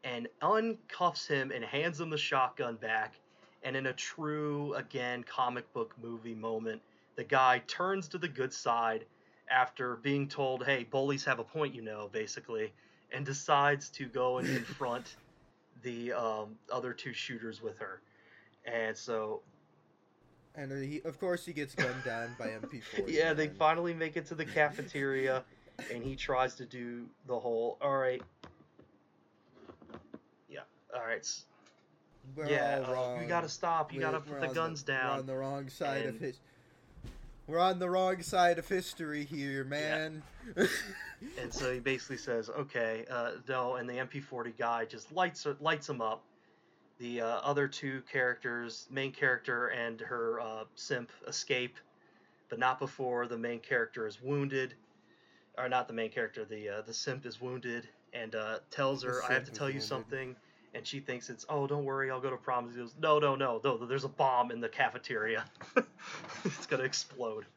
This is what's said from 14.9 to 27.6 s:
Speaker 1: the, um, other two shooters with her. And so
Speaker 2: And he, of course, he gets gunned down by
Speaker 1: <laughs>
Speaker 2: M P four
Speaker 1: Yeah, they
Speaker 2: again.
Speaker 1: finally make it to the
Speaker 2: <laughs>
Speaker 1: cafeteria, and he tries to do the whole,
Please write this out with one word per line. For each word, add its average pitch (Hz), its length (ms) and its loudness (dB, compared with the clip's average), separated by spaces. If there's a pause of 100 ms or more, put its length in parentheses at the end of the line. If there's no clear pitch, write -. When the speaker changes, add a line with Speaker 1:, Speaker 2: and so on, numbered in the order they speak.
Speaker 1:
the, 120 300 -4
um, 110 440 -2 (140)
other 123 220 -2
two 113 200 -8
shooters 113 480 -6
with 110 180 -6
her. 95 220 -8 (640)
And 113 320 0
so 110 440 -2 (1120)
Speaker 2:
And 139 160 -6 (120)
he, 147 200 -4
of 165 160 -6
course, 180 260 0
he 170 80 -8
gets 143 220 -4
gunned 127 280 0
down 117 340 -4
by 110 140 -4
Speaker 1:
<laughs> - 0 -
Speaker 2:
M 110 180 -8
P 127 120 -10
four - 280 -2
Speaker 1:
Yeah, 160 240 6
they 151 120 4
Speaker 2:
again. 147 120 -6
Speaker 1:
finally 165 360 4
make 160 240 -2
it 160 100 -4
to 170 80 -6
the 156 100 -2
Speaker 2:
<laughs> - 120 -2
Speaker 1:
cafeteria, 135 840 2 (460)
and 120 140 -6
he 135 120 -4
tries 127 400 2
to 127 100 -10
do 120 420 -8 (200)
the 123 120 0
whole, 117 420 0